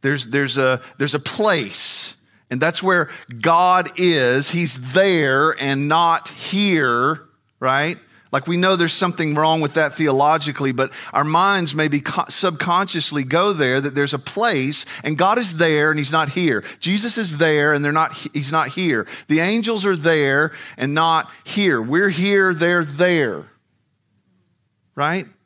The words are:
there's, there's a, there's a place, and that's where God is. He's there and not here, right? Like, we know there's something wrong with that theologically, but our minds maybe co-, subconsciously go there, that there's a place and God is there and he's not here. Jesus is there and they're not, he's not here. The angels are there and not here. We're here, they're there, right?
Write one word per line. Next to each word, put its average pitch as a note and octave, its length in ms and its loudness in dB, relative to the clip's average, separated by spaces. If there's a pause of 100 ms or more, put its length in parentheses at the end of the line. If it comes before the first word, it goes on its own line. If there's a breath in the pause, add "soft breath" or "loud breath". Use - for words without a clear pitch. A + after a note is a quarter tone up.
there's, C3+ 240 0
there's C3 320 -2
a, B2+ 240 2 (160 loud breath)
there's C#3+ 160 -2
a D3+ 60 0
place, - 960 0 (340 soft breath)
and B2 100 -6
that's E3 220 0
where F#3 300 0 (280 loud breath)
God F3 580 2
is. C#3+ 520 2
He's C3+ 440 -2
there D#3 580 2 (100)
and C#3 260 -2
not E3 420 2
here, D#3 920 0 (380)
right? C#3 400 -2 (320 soft breath)
Like, C3+ 160 -4
we E3+ 100 -2
know F#3 180 2
there's E3+ 180 0
something E3+ 420 0
wrong D#3+ 260 2
with D3 140 -2
that D3+ 180 2
theologically, D3 800 0
but C3 200 -2 (220 loud breath)
our C#3+ 100 2
minds E3+ 520 0
maybe D3+ 260 0
co-, - 260 -4
subconsciously F3 960 -2
go E3+ 300 2
there, C3+ 260 2
that C#3 140 -4
there's C#3+ 220 0
a - 20 -4
place D3+ 720 -2 (160 loud breath)
and D3 160 -4
God G3 180 4
is F#3+ 200 -2
there D#3 340 2
and D3+ 80 0
he's C#3 120 -2
not D#3+ 180 0
here. C#3 340 0 (160 loud breath)
Jesus G#3 400 0
is F3 180 -4
there D3+ 360 2
and C#3+ 120 0
they're D3 60 0
not, D#3+ 260 0 (160)
he's C#3 180 -4
not D#3 180 0
here. C#3+ 360 -2 (220 loud breath)
The D#3 120 2
angels G#3 460 0
are G3 100 0
there D3+ 560 2 (260 loud breath)
and C#3+ 180 -2
not D#3+ 340 2 (140 loud breath)
here. F3+ 360 0
We're D#3 300 0
here, F#3+ 460 2
they're E3+ 280 2
there, D3 680 0 (1400)
right? D#3 320 -2 (180)